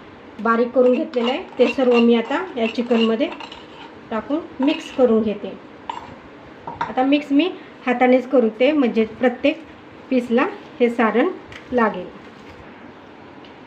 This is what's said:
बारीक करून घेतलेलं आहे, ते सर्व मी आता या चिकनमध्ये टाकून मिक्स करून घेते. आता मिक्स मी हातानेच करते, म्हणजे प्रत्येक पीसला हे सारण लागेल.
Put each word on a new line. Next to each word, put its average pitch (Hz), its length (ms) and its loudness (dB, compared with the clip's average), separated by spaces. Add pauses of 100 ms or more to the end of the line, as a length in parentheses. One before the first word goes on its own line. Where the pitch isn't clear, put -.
(420)
बारीक 226 300 0
करून 254 220 4
घेतलेलं 247 380 -2
आहे, 330 120 -4 (160)
ते 240 80 6
सर्व 247 320 2
मी 233 160 6
आता 277 300 -2 (120)
या 226 180 -2
चिकनमध्ये 233 540 0 (840)
टाकून 262 520 -6
मिक्स - 320 -2
करून 226 260 4
घेते. 202 380 -6 (1080)
आता - 360 -4
मिक्स 285 280 0
मी 311 200 2 (340)
हातानेच 254 440 2
करते, 247 420 2
म्हणजे 226 340 2
प्रत्येक 254 580 -2 (460)
पीसला 247 360 2 (340)
हे 240 100 4
सारण 233 380 2 (440)
लागेल. 202 460 -2 (1500)